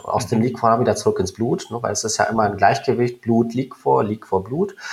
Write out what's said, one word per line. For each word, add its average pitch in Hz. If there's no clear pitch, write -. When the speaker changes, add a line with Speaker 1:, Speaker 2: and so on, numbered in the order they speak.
Speaker 1:
aus -
dem 110
Speaker 2:
Mhm. 113
Speaker 1:
Liquorraum 117
wieder 127
zurück 107
ins 90
Blut, 135
ne, 117
weil 104
es 104
ist 110
ja 104
immer 110
ein 101
Gleichgewicht, 117
Blut, 117
Liquor, 131
Liquor, 101
Blut. 156